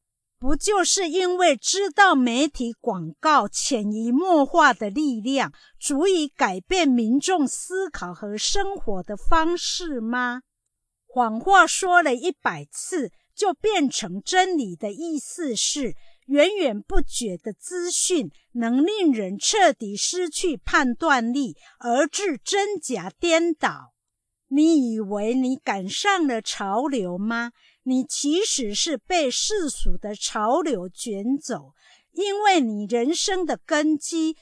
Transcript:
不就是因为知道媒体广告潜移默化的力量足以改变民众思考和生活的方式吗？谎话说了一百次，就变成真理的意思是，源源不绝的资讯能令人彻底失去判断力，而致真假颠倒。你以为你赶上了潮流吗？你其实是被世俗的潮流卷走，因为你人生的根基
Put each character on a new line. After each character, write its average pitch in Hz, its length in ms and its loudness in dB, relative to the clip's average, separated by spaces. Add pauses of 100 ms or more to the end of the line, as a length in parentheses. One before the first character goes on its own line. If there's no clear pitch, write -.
(380)
不 294 180 4
就 392 260 2
是 349 280 0
因 359 260 0
为 349 180 4
知 370 360 -2
道 370 240 6
媒 254 340 2
体 233 320 -6
广 175 400 -6
告 285 260 4
潜 214 460 -4
移 226 180 -2
默 302 360 4
化 294 260 4
的 214 160 -4
力 247 320 -2
量 233 320 -2 (260)
足 294 280 -2
以 339 220 2
改 202 320 -2
变 359 280 0
民 240 320 2
众 339 260 0
思 370 440 -6
考 180 240 -10
和 208 240 -10
生 392 360 -2
活 220 280 -4
的 - 120 -10
方 330 400 2
式 320 460 -6
吗？ 247 400 -4 (640)
谎 226 320 -2
话 381 280 6
说 349 360 4
了 277 120 2
一 262 180 -2
百 - 380 -6
次， - 420 -6 (220)
就 392 180 0
变 349 380 0
成 185 320 -8
真 370 340 2
理 208 180 -4
的 202 180 -8
意 320 260 -6
思 277 360 -8
是， 240 400 -4 (320)
源 294 280 4
源 269 260 -2
不 - 220 4
绝 196 340 -4
的 214 160 -10
资 349 380 -8
讯 294 400 0 (220)
能 240 300 0
令 370 300 2
人 202 240 -4
彻 349 380 2
底 208 200 -10
失 349 360 -4
去 311 260 -2
判 269 380 2
断 247 400 0
力， 254 240 -4 (220)
而 247 260 2
致 381 360 -4
真 403 380 -2
假 196 400 -8
颠 339 320 2
倒。 147 400 -6 (600)
你 294 400 4
以 220 80 -4
为 208 340 -2
你 262 220 0
赶 196 320 -4
上 381 380 0
了 233 140 -2
潮 214 460 -2
流 185 320 -2
吗？ 233 340 -4 (320)
你 262 200 0
其 311 400 -2
实 226 300 -4
是 294 220 -2
被 311 340 0
世 339 400 -2
俗 - 260 2
的 208 180 -6
潮 226 460 0
流 226 280 -2
卷 214 500 -4
走， 196 340 -10 (400)
因 403 300 -2
为 392 180 4
你 214 240 -2
人 233 300 0
生 370 320 -2
的 285 100 -2
根 311 400 0
基 320 460 -2